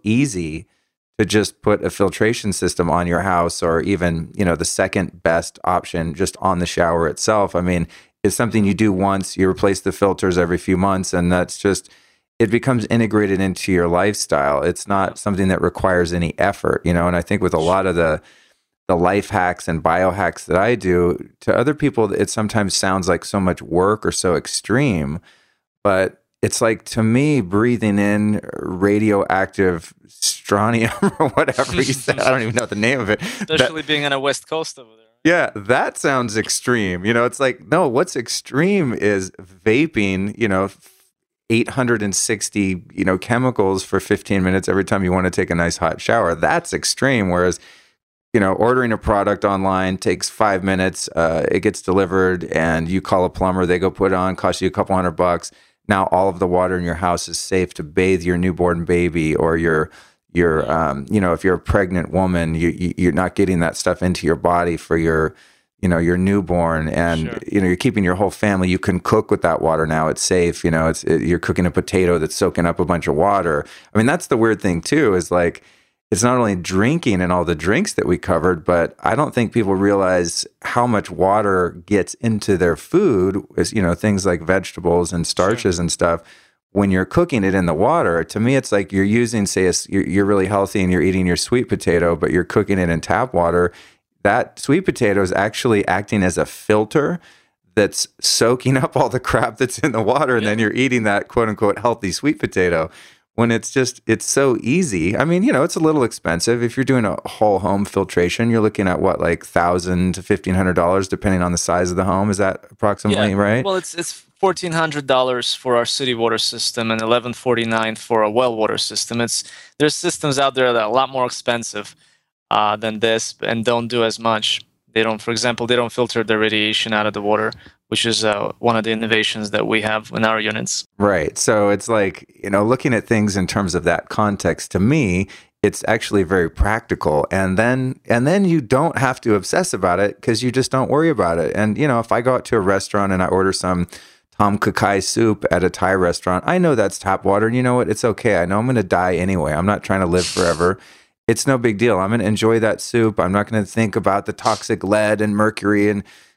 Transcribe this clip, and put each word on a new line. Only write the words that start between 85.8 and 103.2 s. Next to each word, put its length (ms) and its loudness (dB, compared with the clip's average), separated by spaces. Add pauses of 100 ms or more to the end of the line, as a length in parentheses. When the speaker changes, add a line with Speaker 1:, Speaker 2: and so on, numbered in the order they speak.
Speaker 1:
and 100 -2
stuff. 300 0 (500)
When 180 2
you're 140 2
cooking 400 0
it 100 2
in 120 2
the 80 0
water, 500 2
to 160 -6
me, 160 2
it's 160 -2
like 180 0
you're 140 2
using, 400 2
say, 220 0
a 20 4
s-, 220 -2
you're, 160 0
you're 180 2
really 220 2
healthy 360 0
and 80 2
you're 120 2
eating 240 2
your 100 2
sweet 320 -2
potato, 480 0
but 140 -2
you're 140 2
cooking 340 0
it 100 2
in 140 0
tap 320 -2
water. 360 2 (520)
That 360 0
sweet 280 0
potato 340 0
is 120 0
actually 540 0
acting 360 0
as 160 0
a 80 0
filter 720 -2 (540)
that's 340 0 (120)
soaking 580 2
up 180 -2
all 140 2
the 100 -4
crap 380 -2
that's 200 -2
in 140 -2
the 100 -2
water, 340 2
and 80 0
Speaker 2:
Yeah. 60 0
Speaker 1:
then 80 -2
you're 140 0
eating 300 0
that 260 0
quote 220 0
unquote 300 0
healthy 320 -2
sweet 260 -2
potato, 520 0 (440)